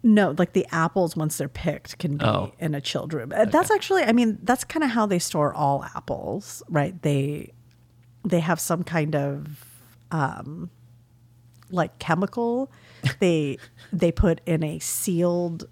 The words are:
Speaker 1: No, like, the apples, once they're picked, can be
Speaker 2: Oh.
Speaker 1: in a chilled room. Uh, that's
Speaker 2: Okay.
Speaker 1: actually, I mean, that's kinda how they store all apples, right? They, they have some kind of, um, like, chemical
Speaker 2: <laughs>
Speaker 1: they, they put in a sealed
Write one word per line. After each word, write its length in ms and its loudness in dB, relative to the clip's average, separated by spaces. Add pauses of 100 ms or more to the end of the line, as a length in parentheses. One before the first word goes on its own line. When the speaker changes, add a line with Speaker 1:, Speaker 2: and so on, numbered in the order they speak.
Speaker 1:
No, 340 6
like, 160 2
the 180 2
apples, 460 2
once 200 -2
they're 120 -4
picked, 480 -6
can 200 -2
be 80 -2
Speaker 2:
Oh. 340 0
Speaker 1:
in 160 -4
a 60 -6
chilled 320 -6
room. 220 -6
Uh, 100 4
that's 260 2
Speaker 2:
Okay. 40 4
Speaker 1:
actually, 280 2
I 80 2
mean, 320 4
that's 200 0
kinda 240 -2
how 200 2
they 100 2
store 360 0
all 300 0 (120)
apples, 760 -8
right? 320 0
They, 520 -2 (680)
they 160 2
have 200 0
some 240 -2
kind 320 -2
of, 500 -6 (460)
um, 580 -4 (1000)
like, 260 -2
chemical 760 -2 (320)
Speaker 2:
<laughs> 160 0
Speaker 1:
they, 380 2 (340)
they 200 2
put 340 2
in 180 0
a 140 -6
sealed 960 -2